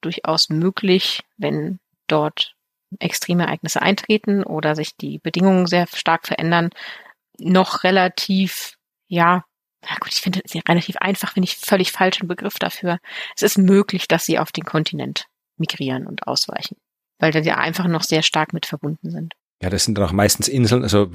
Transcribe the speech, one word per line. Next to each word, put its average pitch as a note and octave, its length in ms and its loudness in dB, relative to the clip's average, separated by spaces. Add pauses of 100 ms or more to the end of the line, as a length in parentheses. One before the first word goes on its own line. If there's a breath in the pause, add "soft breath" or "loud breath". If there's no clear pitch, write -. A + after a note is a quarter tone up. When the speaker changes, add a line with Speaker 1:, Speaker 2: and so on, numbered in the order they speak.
Speaker 1:
durchaus - 480 -2
möglich, F#3 760 0 (160)
wenn D3+ 420 -4 (260)
dort D3+ 460 -2 (480)
Extremereignisse E3+ 800 -2
eintreten G3+ 640 0
oder D#3 320 -2
sich D3+ 200 -6
die D3 220 -8
Bedingungen F#3 480 4
sehr F3 260 2
stark - 360 -2
verändern, E3+ 420 0 (680 loud breath)
noch F#3 460 2
relativ, F#3 920 2 (320)
ja, F3 360 4 (420)
na - 140 -8
gut, - 120 -6
ich - 100 -2
finde, F#3 240 -2
sie - 200 -8
relativ F3 320 0
einfach, - 340 -2
finde F#3 160 2
ich - 80 -8
völlig - 360 0
falschen F#3 360 0
Begriff F3+ 300 -6
dafür. F3 400 -4 (380 loud breath)
Es - 60 -2
ist - 160 2
möglich, G3 500 4
dass E3 160 2
sie D#3+ 140 0
auf - 140 -2
den D#3+ 120 -6
Kontinent D3+ 640 -4 (300)
migrieren C3 500 -4
und - 200 -10
ausweichen, - 500 -4 (420)
weil D#3+ 140 2
da D#3 100 2
sie E3 100 0
einfach E3+ 340 -2
noch E3 160 0
sehr D#3 200 0
stark - 300 0
mit E3 120 -6
verbunden D#3 460 -8
sind. E3 240 -10 (280)
Speaker 2:
Ja, F#2 80 -2
das G2 140 0
sind G#2+ 120 0
dann G2+ 80 2
auch F2 80 0
meistens G2+ 360 2
Inseln, B2 340 4
also G2+ 320 2